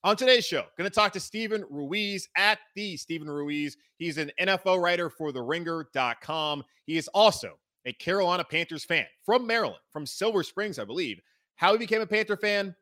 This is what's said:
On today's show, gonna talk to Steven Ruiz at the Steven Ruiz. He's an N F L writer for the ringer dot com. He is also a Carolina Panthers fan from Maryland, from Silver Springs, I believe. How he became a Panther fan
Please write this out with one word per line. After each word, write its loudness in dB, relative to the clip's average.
On 4
today's 6
show, -2
gonna -4
talk 2
to -6
Steven -4
Ruiz -4
at 4
the -6
Steven -6
Ruiz. -4
He's -4
an -4
N 2
F 0
L 4
writer 2
for -6
the -4
ringer -4
dot 0
com. -4
He -2
is -2
also 4
a -6
Carolina 0
Panthers -4
fan 0
from 2
Maryland, 0
from -10
Silver 0
Springs, -6
I -6
believe. -6
How 4
he 4
became 0
a -4
Panther 0
fan -2